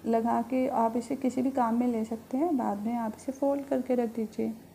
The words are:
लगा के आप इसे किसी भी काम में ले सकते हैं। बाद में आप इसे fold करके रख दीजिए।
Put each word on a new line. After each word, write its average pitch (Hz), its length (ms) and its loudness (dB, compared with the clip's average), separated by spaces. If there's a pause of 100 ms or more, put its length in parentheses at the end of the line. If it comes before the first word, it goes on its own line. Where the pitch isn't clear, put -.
लगा 226 360 2
के 254 260 0
आप 226 280 2
इसे 247 200 -2
किसी 254 260 0
भी 262 80 2
काम 240 240 2
में 240 120 2
ले 226 180 0
सकते 226 320 -6
हैं। 311 200 2
बाद 214 220 0
में 226 180 -2
आप 226 200 -2
इसे - 160 -6
fold 277 320 0
करके 262 300 0
रख 233 200 0
दीजिए। 220 400 -4 (200)